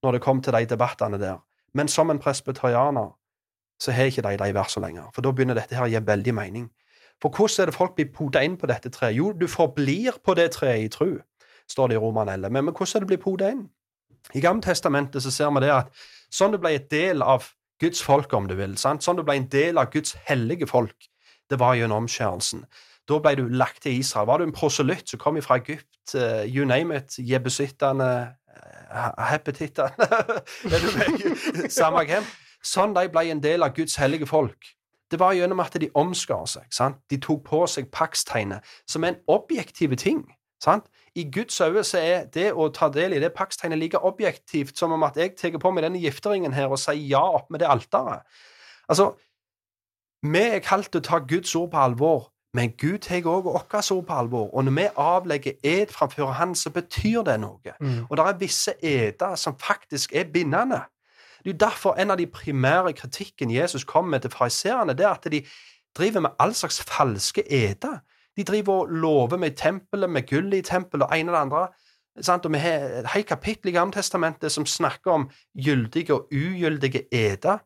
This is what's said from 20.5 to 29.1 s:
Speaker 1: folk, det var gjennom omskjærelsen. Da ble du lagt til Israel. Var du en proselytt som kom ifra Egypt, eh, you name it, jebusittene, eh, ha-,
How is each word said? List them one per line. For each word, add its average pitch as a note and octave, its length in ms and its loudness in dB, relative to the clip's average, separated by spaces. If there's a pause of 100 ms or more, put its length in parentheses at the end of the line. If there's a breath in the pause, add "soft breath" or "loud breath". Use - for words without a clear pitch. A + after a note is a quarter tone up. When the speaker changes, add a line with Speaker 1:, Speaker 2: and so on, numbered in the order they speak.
Speaker 1:
folk, A#2+ 300 0 (540 soft breath)
det C3+ 100 0
var B2 180 6
gjennom A2+ 260 0
omskjærelsen. F#2+ 600 -4 (420 soft breath)
Da D3+ 160 2
ble C#3+ 160 4
du B2+ 80 0
lagt B2+ 380 0
til B2+ 160 0
Israel. A2 260 -2
Var C#3 140 4
du F3 80 0
en D3 80 -6
proselytt D3 560 0
som A2+ 100 -12
kom D3+ 160 0
ifra B2+ 220 2
Egypt, - 560 -14
eh, A2+ 320 0
you C3+ 180 0
name D3 300 2
it, C3+ 260 -8
jebusittene, C3 840 0 (420)
eh, - 380 -20
ha-, A#2 420 -4